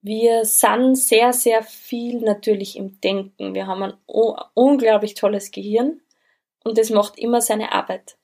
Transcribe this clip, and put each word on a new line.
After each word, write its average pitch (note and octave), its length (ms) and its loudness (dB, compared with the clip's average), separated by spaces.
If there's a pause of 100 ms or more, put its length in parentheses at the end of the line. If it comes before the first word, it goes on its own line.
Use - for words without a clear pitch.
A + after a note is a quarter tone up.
Wir A3+ 380 2
sind A#3+ 500 4
sehr, B3 380 4
sehr A3+ 320 0
viel A#3+ 560 -10
natürlich G3+ 560 -2
im F#3+ 240 -14
Denken. G3 560 -6
Wir F#3+ 100 -6
haben F#3+ 160 -6
ein G3 120 -8 (120)
u-, A3 300 0 (180)
unglaublich A3+ 600 2
tolles G3+ 360 -4
Gehirn A3+ 500 -4 (640)
und A3 160 -2
das A3 120 2
macht G#3 280 0
immer A#3+ 220 0
seine G#3+ 320 -4
Arbeit. - 520 -6